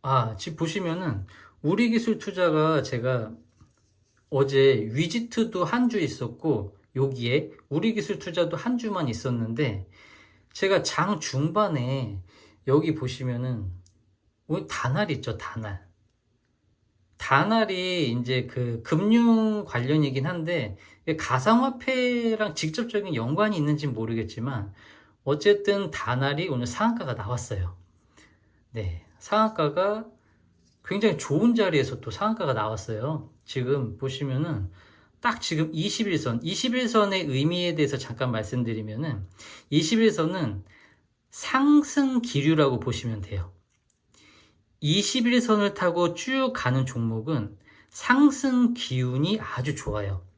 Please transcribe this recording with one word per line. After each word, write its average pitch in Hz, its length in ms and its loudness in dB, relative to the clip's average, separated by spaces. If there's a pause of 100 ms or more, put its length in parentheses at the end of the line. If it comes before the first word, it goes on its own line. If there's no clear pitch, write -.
아, 117 300 2
지금 160 200 -10
보시면은 165 680 -2 (380)
우리기술투자가 180 1200 2
제가 120 480 -2 (960)
어제 135 640 4
위지트도 180 720 0
한 247 240 2
주 214 100 0
있었고 127 760 -2 (180)
여기에 131 580 0 (160)
우리기술투자도 175 880 -2
한 247 220 -2
주만 202 300 -2
있었는데 113 840 -2 (640)
제가 190 300 2
장 180 360 -2
중반에 135 1000 -2 (460)
여기 156 260 4
보시면은 123 760 -4 (760)
오늘 170 220 -4
다날 175 420 -2
있죠, 117 300 -6
다날. 104 440 -10 (1300)
다날이 180 960 0
이제 123 340 -2
그 120 380 -6
금융 220 840 4
관련이긴 135 640 0
한데 160 500 -4 (240)
이게 - 160 -2
가상화폐랑 233 1400 2
직접적인 196 600 -2
연관이 170 420 0
있는지는 147 380 0
모르겠지만 110 760 -4 (520)
어쨌든 202 680 2
다날이 139 580 -2
오늘 123 200 -2
상한가가 208 480 -2
나왔어요. 95 600 -6 (960)
네, 90 360 -6 (200)
상한가가 208 800 0 (760)
굉장히 202 340 2
좋은 208 380 2
자리에서 165 440 2
또 113 120 -10
상한가가 202 420 -2
나왔어요. 110 800 -4 (120)
지금 127 540 -2
보시면은 135 720 -4 (500)
딱 233 220 -2
지금 156 320 -2
이십일 180 460 -2
선, 120 240 -2
이십일 233 440 -2
선의 202 360 2
의미에 160 500 0
대해서 143 240 2
잠깐 123 340 -4
말씀드리면은 110 920 -4 (460)
이십일 220 400 4
선은 160 520 -2 (680)
상승 277 880 4
기류라고 143 580 2
보시면 113 420 -4
돼요. 92 300 -8 (1300)
이십일 226 600 2
선을 208 320 2
타고 175 400 2
쭉 262 400 -2
가는 131 320 0
종목은 113 720 -4 (320)
상승 254 840 4
기운이 131 640 -2
아주 131 360 -4
좋아요. 101 480 -6 (140)